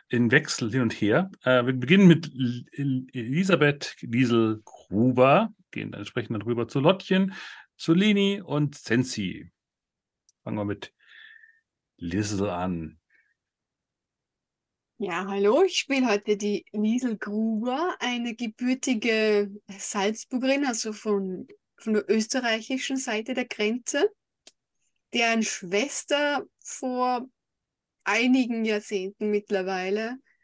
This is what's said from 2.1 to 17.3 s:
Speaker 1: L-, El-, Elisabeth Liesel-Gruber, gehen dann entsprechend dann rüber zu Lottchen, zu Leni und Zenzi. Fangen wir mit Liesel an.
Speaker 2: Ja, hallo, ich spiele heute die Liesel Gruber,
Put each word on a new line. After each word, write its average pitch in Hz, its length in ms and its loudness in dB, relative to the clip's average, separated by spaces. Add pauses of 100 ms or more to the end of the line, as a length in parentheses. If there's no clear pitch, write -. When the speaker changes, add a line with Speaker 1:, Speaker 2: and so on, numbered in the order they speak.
Speaker 1:
L-, 123 400 -4
El-, 131 400 -4
Elisabeth 147 880 0
Liesel-Gruber, 120 1500 2 (180)
gehen 107 220 -8
dann 104 80 -12
entsprechend 110 320 -6
dann 107 80 -4
rüber 117 260 -2
zu 135 140 -2
Lottchen, 190 540 2 (440)
zu 160 160 2
Leni 202 460 2
und 147 360 -2
Zenzi. 113 720 -2 (960)
Fangen 117 120 -6
wir 104 80 -4
mit - 300 -8 (1000)
Liesel 101 520 -4
an. 87 520 -6 (2000)
Speaker 2:
Ja, 185 280 -4
hallo, 202 380 4
ich 359 140 -2
spiele 262 280 0
heute 208 300 0
die 202 340 -2
Liesel 220 480 -2
Gruber, 226 800 -2